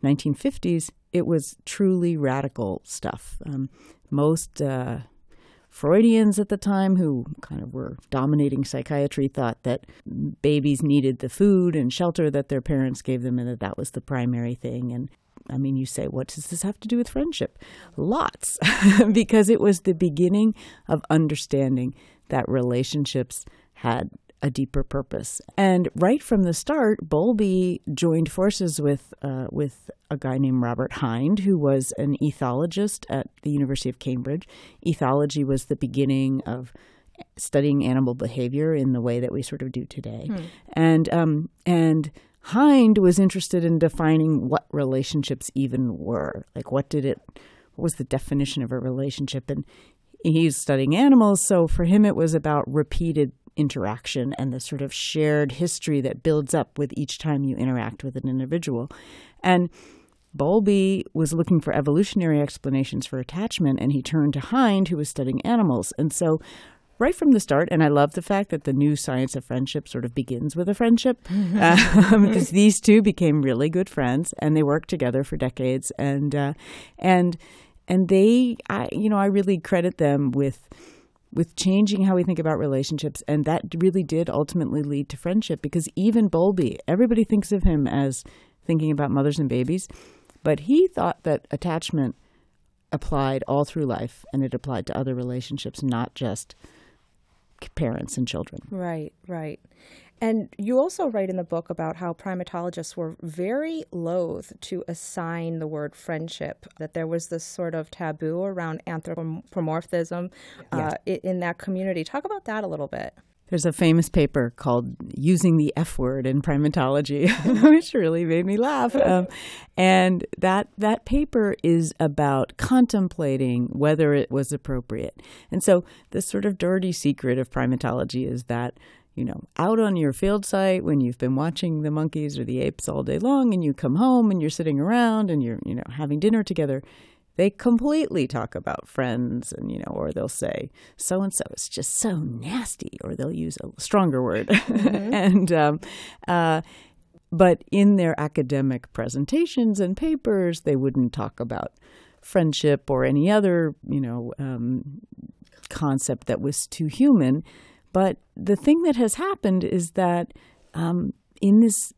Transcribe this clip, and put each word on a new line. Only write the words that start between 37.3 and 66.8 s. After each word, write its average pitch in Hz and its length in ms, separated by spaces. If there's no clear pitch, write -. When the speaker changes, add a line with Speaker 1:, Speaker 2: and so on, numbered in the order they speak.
Speaker 1:
studying 143 480
animal 127 300
behavior 131 600
in 135 160
the 123 80
way 120 220
that 123 100
we 139 100
sort 139 200
of 131 100
do 127 140
today. 113 420
Speaker 2:
Hmm. 190 160
Speaker 1:
And, 160 400
um, 160 360
and 160 460
Hind 247 500
was 180 220
interested 185 440
in 165 160
defining 156 720
what 151 240
relationships 135 840
even 127 420
were. 76 560
Like, - 160
what 135 200
did 143 160
it, - 160
what - 80
was 165 120
the - 80
definition 139 580
of 117 120
a 131 40
relationship? 131 720
And 143 140
he's 160 360
studying 139 400
animals, 233 500
so 175 180
for 160 200
him 202 180
it 202 140
was 160 160
about 151 340
repeated 147 640
interaction 127 840
and 131 120
the 127 80
sort 139 220
of 139 100
shared 151 640
history 151 480
that 127 220
builds 151 320
up - 240
with 139 180
each 147 220
time 147 240
you 131 120
interact 117 480
with 131 120
an 127 120
individual. 131 600
And 180 260
Bowlby 190 800
was 160 200
looking 165 280
for - 100
evolutionary 151 680
explanations 135 640
for 135 140
attachment, 160 600
and 127 120
he 139 100
turned 147 320
to 139 60
Hind, 202 480
who 165 100
was 147 100
studying 131 380
animals. 202 540
And 151 120
so 160 300